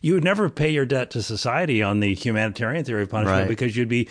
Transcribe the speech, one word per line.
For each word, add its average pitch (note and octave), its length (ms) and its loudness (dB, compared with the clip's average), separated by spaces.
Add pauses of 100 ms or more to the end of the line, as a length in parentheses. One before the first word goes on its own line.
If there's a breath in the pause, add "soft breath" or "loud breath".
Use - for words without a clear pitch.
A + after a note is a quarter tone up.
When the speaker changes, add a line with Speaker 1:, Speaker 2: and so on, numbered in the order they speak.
Speaker 1:
You D#3+ 140 2
would E3 100 2
never G3+ 240 2
pay D#3 220 0
your C#3+ 160 2
debt B2+ 240 0
to A#2 120 -4
society B2 600 0
on G#2 180 2
the G2+ 140 2
humanitarian A2 720 -2
theory A2+ 180 -2
of G2 80 -4
punishment G2 320 2
Speaker 2:
Right. F#2+ 60 0
Speaker 1:
because A2+ 280 -2
you'd B2 120 0
be A#2+ 220 0